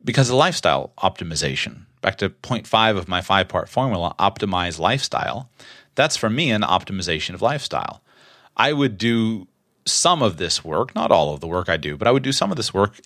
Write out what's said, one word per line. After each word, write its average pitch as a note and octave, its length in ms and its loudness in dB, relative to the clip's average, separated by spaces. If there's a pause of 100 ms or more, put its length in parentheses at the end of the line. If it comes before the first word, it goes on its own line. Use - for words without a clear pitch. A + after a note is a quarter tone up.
because B2 260 2
of B2+ 60 4
lifestyle F2+ 640 2
optimization, D#2 880 -4 (160)
back F#2+ 160 -2
to G2 120 -2
point - 380 -8
five A2 280 4
of F2+ 120 -6
my F2+ 120 0
five-part F#2 480 0
formula, G2 520 -2
optimize F2+ 580 0
lifestyle, B2 720 -2 (460)
that's D3 200 2
for A2 140 0
me C3+ 220 0
an G#2+ 100 2
optimization F2+ 720 -2
of - 80 -6
lifestyle. G#2+ 580 -4 (560)
I C3+ 160 4
would C#3 240 2
do A2+ 520 0 (380)
some E3 360 0
of F#2 160 0
this - 260 -4
work, E2 300 -4
not - 180 2
all D2+ 220 4
of C#2 60 -12
the E2 60 -10
work F2+ 220 -4
I E2+ 80 0
do, D2+ 220 -6
but A#2 100 0
I - 20 4
would C3 120 2
do C3+ 100 -4
some - 180 0
of E2+ 60 -2
this - 160 -4
work G2+ 340 0